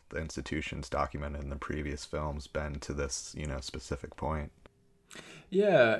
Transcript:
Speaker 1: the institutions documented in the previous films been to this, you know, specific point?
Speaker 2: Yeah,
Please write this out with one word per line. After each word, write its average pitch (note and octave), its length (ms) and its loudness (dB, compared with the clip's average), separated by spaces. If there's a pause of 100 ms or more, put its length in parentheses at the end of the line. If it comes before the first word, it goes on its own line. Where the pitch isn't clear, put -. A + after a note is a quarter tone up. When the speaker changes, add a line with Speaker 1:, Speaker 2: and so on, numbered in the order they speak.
Speaker 1:
the - 80 -8
institutions D2+ 720 -6
documented C#2+ 540 -2
in C#2 60 -6
the C#2+ 60 -6
previous C#2+ 500 -6
films D2+ 420 -4
been C#2+ 320 -4
to - 140 -6
this, - 440 -6
you D2+ 80 -4
know, C2+ 140 -4
specific - 560 -8
point? D2 360 -2 (1000)
Speaker 2:
Yeah, F3+ 480 8